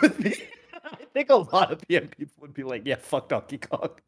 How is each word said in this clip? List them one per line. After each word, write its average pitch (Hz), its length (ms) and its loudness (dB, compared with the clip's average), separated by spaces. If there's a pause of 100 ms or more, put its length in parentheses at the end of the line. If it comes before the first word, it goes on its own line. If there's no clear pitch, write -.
with - 180 4
me. 208 160 -2 (300)
<laughs> - 200 -20
I 320 120 -14 (160)
think 285 180 0
a 269 60 10
lot 180 360 2
of 165 140 -6
P 175 100 2
M 107 120 0
people - 320 -14
would 143 140 -20
be 143 100 -8
like, 123 220 -6
"Yeah, 131 100 0
fuck - 320 -4
Donkey 131 300 -4
Kong." - 320 -6 (180)